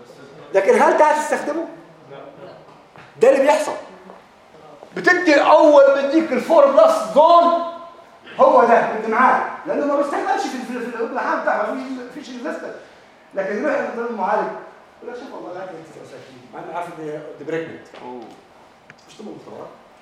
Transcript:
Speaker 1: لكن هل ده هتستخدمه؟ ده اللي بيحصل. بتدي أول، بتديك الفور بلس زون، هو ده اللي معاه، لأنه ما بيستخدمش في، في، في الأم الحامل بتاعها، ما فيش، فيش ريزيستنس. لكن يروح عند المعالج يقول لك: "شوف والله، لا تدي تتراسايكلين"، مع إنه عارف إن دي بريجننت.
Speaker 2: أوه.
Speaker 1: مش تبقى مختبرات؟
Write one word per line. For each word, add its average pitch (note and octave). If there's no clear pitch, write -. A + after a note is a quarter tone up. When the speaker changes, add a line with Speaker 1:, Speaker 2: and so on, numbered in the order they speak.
Speaker 1:
لكن A3
هل D#4+
ده D4+
هتستخدمه؟ D4+
ده A#3+
اللي C#4
بيحصل. C#4
بتدي D#4+
أول، D4+
بتديك C#4
الفور C#4
بلس D#4+
زون، E4+
هو A#3+
ده A3+
اللي A3
معاه، A#3+
لأنه C#4+
ما C#4+
بيستخدمش F#4+
في، B3+
في، A#3+
في A3+
الأم A3+
الحامل C4+
بتاعها، B3+
ما C4
فيش، C#4+
فيش A#3+
ريزيستنس. -
لكن G3
يروح C#4+
عند A#3
المعالج G#3
يقول A#3+
لك: A#3+
"شوف B3+
والله، -
لا F#3+
تدي E3+
تتراسايكلين"، -
مع E3
إنه E3+
عارف F3
إن D3+
دي D3
بريجننت. D#3+
Speaker 2:
أوه. B2
Speaker 1:
مش -
تبقى G#3+
مختبرات؟ -